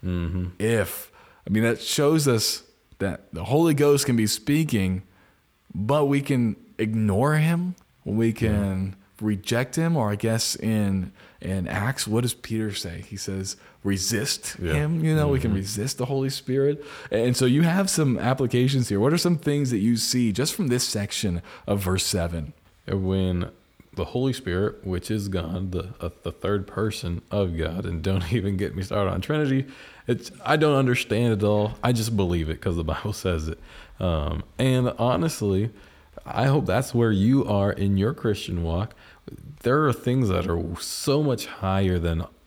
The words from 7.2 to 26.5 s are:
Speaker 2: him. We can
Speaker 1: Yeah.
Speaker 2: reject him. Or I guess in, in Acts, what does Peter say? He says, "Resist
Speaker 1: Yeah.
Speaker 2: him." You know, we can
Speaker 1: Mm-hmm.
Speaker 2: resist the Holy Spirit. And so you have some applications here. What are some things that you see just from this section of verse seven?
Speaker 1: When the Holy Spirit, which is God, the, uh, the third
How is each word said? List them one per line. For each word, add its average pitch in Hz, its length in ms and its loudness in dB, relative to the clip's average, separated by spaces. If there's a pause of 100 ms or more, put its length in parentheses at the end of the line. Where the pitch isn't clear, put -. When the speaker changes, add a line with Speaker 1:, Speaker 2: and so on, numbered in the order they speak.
Speaker 2:
him. 170 400 0 (280)
We 113 280 2
can 101 560 0
Speaker 1:
Yeah. - 380 -10
Speaker 2:
reject 117 500 -2
him. 165 200 2
Or 110 140 0
I 104 60 0
guess 110 400 0
in, 98 560 0 (280)
in 92 280 -4
Acts, 110 380 -4
what 110 160 0
does 120 120 -2
Peter 110 400 -4
say? 90 340 -10
He 101 80 -12
says, 95 400 -6 (280)
"Resist 101 760 -2
Speaker 1:
Yeah. 82 140 0
Speaker 2:
him." 156 280 0
You 160 140 2
know, 151 120 2
we 139 120 2
can 113 120 0
Speaker 1:
Mm-hmm. 98 80 0
Speaker 2:
resist 104 360 -4
the 123 100 -2
Holy 135 240 -2
Spirit. 135 540 0 (260)
And 123 260 2
so 131 100 4
you 135 160 6
have 180 260 4
some 135 300 2
applications 127 720 2
here. 101 100 2
What 135 140 4
are 175 40 0
some 175 200 2
things 143 320 0
that 120 80 0
you 113 180 2
see 120 360 0
just 131 220 0
from 170 140 -2
this 123 160 0
section 101 560 -2 (260)
of 101 140 0
verse 92 240 0
seven? 85 480 -2 (360)
Speaker 1:
When 92 600 0 (460)
the 90 100 -4
Holy 127 280 -2
Spirit, 95 540 -2
which 90 240 -4
is 107 180 -2
God, 90 440 -4
the, 90 280 -6
uh, 87 100 -6 (120)
the 87 80 -6
third 98 380 -2